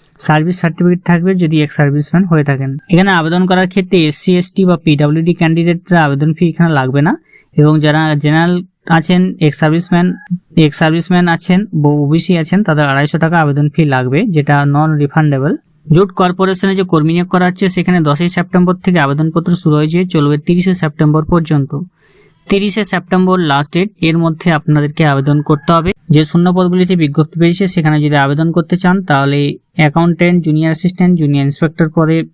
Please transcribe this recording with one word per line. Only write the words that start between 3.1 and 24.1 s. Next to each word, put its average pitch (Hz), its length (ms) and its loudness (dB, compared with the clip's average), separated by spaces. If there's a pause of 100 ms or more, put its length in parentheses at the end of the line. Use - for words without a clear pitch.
আবেদন 175 360 0
করার 185 220 0
ক্ষেত্রে 185 380 -2
এসসি 180 300 -2
এসটি 180 280 -2
বা 180 120 2
পিডব্লিউডি 160 580 0
ক্যান্ডিডেটরা 170 680 0
আবেদন 147 300 0
ফি 175 140 0
এখানে 165 260 0
লাগবে 135 280 0
না 170 100 2 (440)
এবং 156 240 4
যারা 151 340 0
জেনারেল 165 480 0 (240)
আছেন, 180 540 2
এক্স 151 180 0
সার্ভিসম্যান, 170 480 0 (500)
এক্স 156 220 2
সার্ভিসম্যান 170 500 0
আছেন, 180 460 0
ব-, 147 120 0
ওবিসি 147 520 0
আছেন, 180 240 0
তাদের 151 220 0
আড়াইশো 143 340 0
টাকা 160 220 0
আবেদন 147 280 0
ফি 160 160 0
লাগবে, 135 420 0
যেটা 147 380 0
নন 147 320 0
রিফান্ডেবল। 147 600 0 (360)
জুট 185 200 2
কর্পোরেশনে 190 640 0
যে 190 80 -2
কর্মী 160 300 0
নিয়োগ 175 160 -2
করা 180 180 0
হচ্ছে 180 220 0
সেখানে 180 320 0
দশই 151 280 0
সেপ্টেম্বর 180 460 0
থেকে 180 240 -2
আবেদনপত্র 156 580 0
শুরু 151 200 0
হয়েছে, 160 280 0
চলবে 147 340 0
তিরিশে 180 360 0
সেপ্টেম্বর 156 500 0
পর্যন্ত। 151 500 -2 (760)
তিরিশে 202 360 -2
সেপ্টেম্বর 185 560 0
লাস্ট 147 340 -2
ডেট, 190 160 -2 (100)
এর 165 180 0